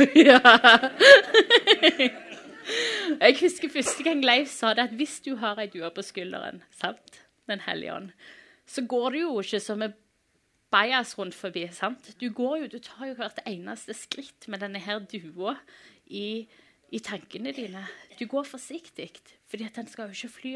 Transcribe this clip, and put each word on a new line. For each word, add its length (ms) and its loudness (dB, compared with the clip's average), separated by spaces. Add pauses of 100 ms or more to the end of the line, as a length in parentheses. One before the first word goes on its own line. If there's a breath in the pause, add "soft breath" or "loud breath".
<laughs> 100 0
ja. 240 10 (2750 loud breath)
Jeg 200 6
husker 280 -2
første 360 -6
gang 200 -2
Leif 240 0
sa 240 -4
det, 160 -4
at 80 -16
hvis 280 -8
du 160 -10
har 200 -6
ei 80 -10
due 240 -12
på 120 -14
skulderen, 580 -14 (100)
sant, 460 -12 (300)
Den 160 -8
hellige 280 -10
ånd, 180 -16 (540 loud breath)
så 220 -10
går 240 -4
du 60 -8
jo 240 -6
ikke 180 -8
som 240 -10
en 100 -8 (800)
bajas 460 -2
rundt 180 -12
forbi, 300 -12 (100)
sant? 460 -10
Du 100 -8
går 300 -6
jo, 100 -12
du 80 -16
tar 300 -18
jo 80 -16
hvert 320 -14
eneste 480 -14
skritt 500 -16
med 160 -14
denne 160 -10
her 240 -10
dua 540 -10 (500 loud breath)
i, 380 -12 (480 soft breath)
i 100 -10
tankene 540 -14
dine. 260 -16 (360 loud breath)
Du 120 -12
går 160 -6
forsiktig, 640 -18 (420)
fordi 160 -12
at 140 -16
den 100 -18
skal 160 -16
jo 80 -20
ikke 220 -16
fly 180 -14